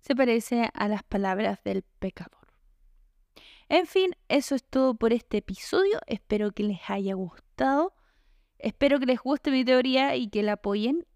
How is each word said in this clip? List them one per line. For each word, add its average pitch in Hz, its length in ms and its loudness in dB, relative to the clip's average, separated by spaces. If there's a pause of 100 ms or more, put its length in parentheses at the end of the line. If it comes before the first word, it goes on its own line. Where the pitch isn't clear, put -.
Se 269 140 -2
parece 233 580 0
a - 140 -4
las 208 160 -4
palabras 196 600 -2
del 190 200 -4 (160)
pecador. - 480 -12 (1200)
En 339 160 4
fin, 381 300 0 (120)
eso 285 280 0
es 247 80 -4
todo 262 320 0
por 226 180 2
este 226 240 -4
episodio. 381 680 -2
Espero 214 440 -4
que - 120 -6
les 208 260 -4
haya 196 240 -2
gustado. 269 800 -2 (640)
Espero 277 420 2
que 262 60 0
les 247 140 2
guste 285 300 -2
mi 262 140 2
teoría 254 520 2
y 247 120 -2
que 208 160 -2
la 208 100 0
apoyen. 208 520 -2 (100)